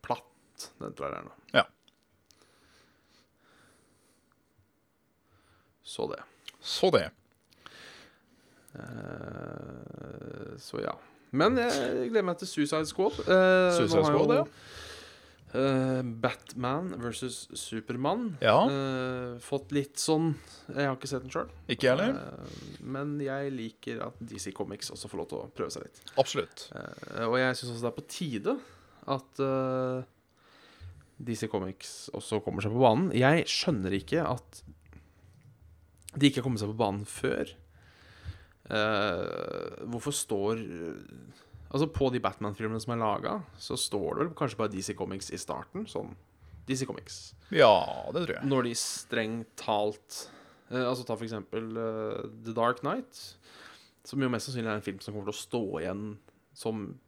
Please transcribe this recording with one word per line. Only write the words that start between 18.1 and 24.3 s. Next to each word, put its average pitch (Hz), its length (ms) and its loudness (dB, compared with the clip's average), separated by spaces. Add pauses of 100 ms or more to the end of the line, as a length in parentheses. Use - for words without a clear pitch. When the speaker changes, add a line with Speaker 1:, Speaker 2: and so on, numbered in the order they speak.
Speaker 2:
Ja. 113 240 8
Speaker 1:
Eh, 131 760 2
fått 139 340 -4
litt 139 240 0
sånn, 160 320 4 (360)
jeg 143 200 0
har 135 80 0
ikke 131 160 -8
sett 131 160 -4
den 131 80 -12
selv. 165 160 -4 (140)
Speaker 2:
Ikke 123 260 2
jeg 131 80 6
heller. 233 240 0
Speaker 1:
Eh, - 600 -12
men 143 360 -6
jeg 139 340 -2
liker 113 500 -8
at - 180 -8
D 113 180 -10